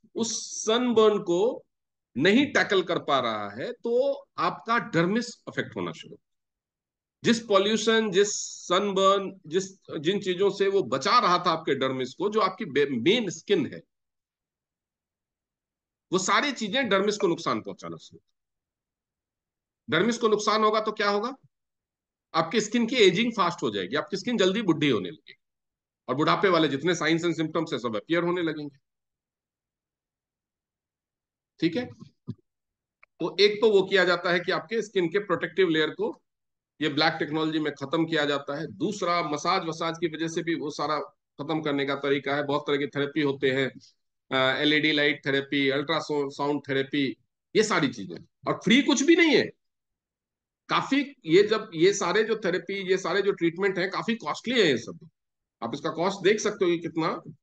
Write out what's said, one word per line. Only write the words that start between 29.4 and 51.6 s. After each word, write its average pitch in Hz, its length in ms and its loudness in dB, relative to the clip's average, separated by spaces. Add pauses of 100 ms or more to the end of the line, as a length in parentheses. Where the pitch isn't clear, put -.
ठीक 170 160 0
है, 247 140 -6 (1300)
तो 170 200 -6
एक 208 200 4
तो 226 100 6
वो 196 120 6
किया 190 220 4
जाता 180 280 2
है 180 80 2
कि 180 120 -4
आपके 208 300 -2
स्किन 180 260 0
के 165 100 0
प्रोटेक्टिव 175 500 0
लेयर 156 220 2
को 233 320 -6 (580)
ये 147 80 0
ब्लैक 156 240 2
टेक्नोलॉजी 156 460 -2
में 151 140 -4
खत्म 160 340 -2
किया 156 180 0
जाता 143 360 -4
है। 160 60 -8
दूसरा, 175 560 -2
मसाज 165 420 -2
वसाज 165 360 -4
की 175 80 -2
वजह 156 200 -6
से 165 140 -4
भी 165 120 -2
वो 143 160 -6
सारा 147 280 -4 (440)
खत्म 156 200 -2
करने 139 240 -2
का 139 80 -2
तरीका 139 420 -2
है। 147 80 -2
बहुत 143 220 -2
तरह 143 100 0
की 143 100 -2
थेरेपी 143 340 -4
होते 139 300 0
हैं, 131 200 0 (600)
अ, 131 300 2
एलईडी 151 320 2
लाइट 147 340 0
थेरेपी, 139 420 0
अल्ट्रासाउंड, 143 600 -2
साउंड 143 380 -2
थेरेपी, 135 480 -2 (400)
ये 214 60 4
सारी 185 260 2
चीजें। 98 280 -8 (320)
और 147 60 0
फ्री 240 280 2
कुछ 277 200 2
भी 330 140 6
नहीं 330 200 4
है 127 80 4 (1200)
काफी। 262 480 -2 (100)
ये 170 160 8
जब 208 320 0